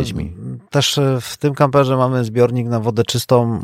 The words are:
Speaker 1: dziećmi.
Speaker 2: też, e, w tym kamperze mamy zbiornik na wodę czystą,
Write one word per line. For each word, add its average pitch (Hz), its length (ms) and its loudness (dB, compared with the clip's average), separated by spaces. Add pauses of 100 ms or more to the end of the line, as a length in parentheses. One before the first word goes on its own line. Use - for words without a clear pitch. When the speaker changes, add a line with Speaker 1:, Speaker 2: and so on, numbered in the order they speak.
Speaker 1:
dziećmi. 101 320 -8 (340)
Speaker 2:
też, - 280 0
e, 135 220 2
w - 160 -12
tym 147 180 -2
kamperze 131 420 2
mamy 127 280 0
zbiornik 120 440 0
na 117 120 0
wodę 110 240 0
czystą, 123 380 2 (220)